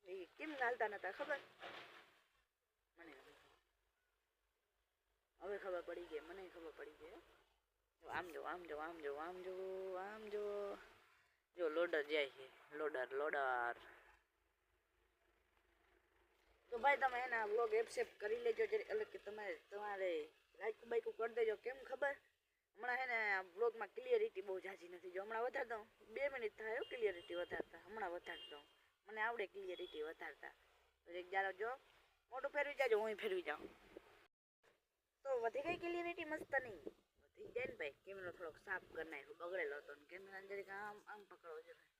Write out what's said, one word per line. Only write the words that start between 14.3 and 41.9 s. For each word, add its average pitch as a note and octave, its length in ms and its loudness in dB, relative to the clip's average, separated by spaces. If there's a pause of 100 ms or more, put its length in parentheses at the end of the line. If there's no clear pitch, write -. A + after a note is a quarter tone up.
તો A#3 60 0
ભાઈ C4+ 180 8
તમે B3+ 220 4
એના A#3 280 2
વ્લોગ A3 280 4
એક્સેપ્ટ A3+ 440 2
કરી G#3+ 200 0
લેજો A3+ 280 4
જરી, G#3+ 120 2
એટલે G#3 260 2
કે - 140 -8
તમારે, G#3 460 -4
તમારે G3+ 460 0 (480)
લાઈક G#3+ 260 -2
બાઈક A4+ 240 2
કરી A3+ 260 0
દેજો. A3 220 6
કેમ C4 280 -4
ખબર? C#4 300 2 (640)
હમણાં B3 200 2
હે C4 80 2
ને, A#3+ 120 2 (140)
આ F#3+ 100 4
વ્લોગમાં G#3+ 460 2
ક્લિયરિટી A#3 540 4
બહુ G3+ 180 -2
ઝાઝી C4 280 -10
નથી. F3+ 220 -10
જો F3+ 120 -4
હમણાં A3+ 220 0
વધારી B3+ 240 0
દઉં, A3 180 -4 (280)
બે - 140 2
મિનિટ A3 280 -2
થાય A3 220 -2
હો A4 60 0
ક્લિયરિટી F#3+ 500 0
વધારતા. E3+ 440 -2
હમણાં G3 340 -4
વધારી F3 380 -6
દઉં, D3 140 -14 (440)
મને A3 120 -6
આવડે A3+ 260 2
ક્લિયરિટી F3+ 560 -6
વધારતા. D3+ 520 -8 (500)
તો E3+ 80 -14
એક F3+ 160 -6
જારો G3 240 4
જો, G#3 180 0 (640)
મોટું C#4+ 180 -2
ફેરવી C#4+ 240 2
જાજો, A3+ 260 8
હું A3 160 0
ફેરવી F#3+ 260 2
જાઉં. - 260 -2 (1600)
તો C4+ 160 4
વધી A#3 220 2
ગઈ E4+ 140 2
ક્લિયરિટી F4 480 0
મસ્ત D#4 380 -4
નહીં? G3+ 200 -8 (560)
વધી - 140 -12
જાય - 140 0
ને - 80 -6
ભાઈ. C#3+ 300 -4
કેમેરો F#3 280 -8
થોડોક E3 260 -8
સાફ F#3 240 -2 (100)
કરી D#3+ 180 -4
નાખ્યો, D3 240 -10
બગડેલો E3+ 420 -2
હતો D3 180 -10
ને. D3 100 -20
કેમેરાને F#3+ 420 -12
જરીક G3 220 -6
આમ, G#3 380 -8
આમ G#3 180 -12
પકડવો E3 360 -12
જોઈએ. E3 260 -20 (140)